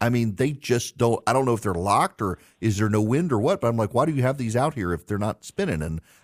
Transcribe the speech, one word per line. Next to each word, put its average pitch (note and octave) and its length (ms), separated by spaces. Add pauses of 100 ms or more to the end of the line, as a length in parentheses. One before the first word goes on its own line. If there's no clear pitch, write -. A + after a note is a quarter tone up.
I A#2 80
mean, A#2 280
they C#3 160
just - 440
don't, A#2 300
I A#2 80
don't C3+ 100
know B2 80
if A2 80
they're G#2 140
locked G2+ 480
or F#2 160 (200)
is G#2+ 200
there G#2+ 100
no G#2+ 140
wind C#3 300
or A2+ 60
what, A2+ 220
but A#2+ 80
I'm A#2 80
like, A2 160
"Why C#3 140
do D#3+ 60
you C#3 100
have C3+ 160
these A#2 180
out D3 160
here F2 220
if E2 120
they're G#2 120
not G#2 260
spinning?" C3 380
And D#2+ 180 (240)